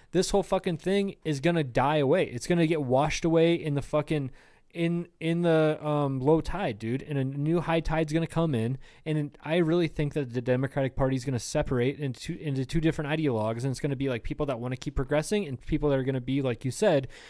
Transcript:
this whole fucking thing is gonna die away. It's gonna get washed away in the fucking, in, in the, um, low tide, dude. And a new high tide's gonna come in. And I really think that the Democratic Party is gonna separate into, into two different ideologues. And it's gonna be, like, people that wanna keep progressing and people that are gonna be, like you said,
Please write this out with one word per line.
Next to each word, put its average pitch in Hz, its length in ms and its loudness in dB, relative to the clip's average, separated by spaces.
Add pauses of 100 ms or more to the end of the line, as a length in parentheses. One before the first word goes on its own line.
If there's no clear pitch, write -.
(120)
this 180 200 0
whole 196 100 4
fucking 180 360 -2
thing 196 360 -2 (100)
is 147 160 -2
gonna 165 240 2
die 135 340 2
away. 147 280 4
It's - 220 -6
gonna 170 180 4
get 156 160 0
washed 135 440 2
away 165 280 6
in 156 220 -2
the 139 80 0
fucking, 147 480 -2 (420)
in, 170 340 -2 (120)
in 170 240 0
the, 160 420 4
um, 143 340 0
low 151 220 4
tide, 156 380 -4
dude. 120 240 -4
And 143 160 -4
a 131 40 0
new 143 380 0
high 165 200 0
tide's 160 300 0
gonna 165 140 0
come 165 300 0
in. 117 240 -2 (260)
And 151 380 -4
I 156 140 0
really 170 320 4
think 147 240 -2
that 131 200 -4
the 123 80 -2
Democratic 131 540 0
Party 135 200 2
is 123 100 -4
gonna 131 120 -2
separate 139 640 0
into, 147 400 -6
into 135 260 -2
two 160 160 0
different 151 300 0
ideologues. 117 500 0
And 135 60 -2
it's 127 140 -4
gonna 143 140 -2
be, 135 140 -2
like, 117 140 -2
people 147 240 -4
that 123 120 -4
wanna 123 180 -6
keep - 180 -10
progressing 151 520 0
and 131 160 -10
people 147 260 0
that 135 100 2
are 131 40 -2
gonna 131 180 -2
be, 131 200 -2
like 123 240 -2
you 127 60 -2
said, 147 360 2 (220)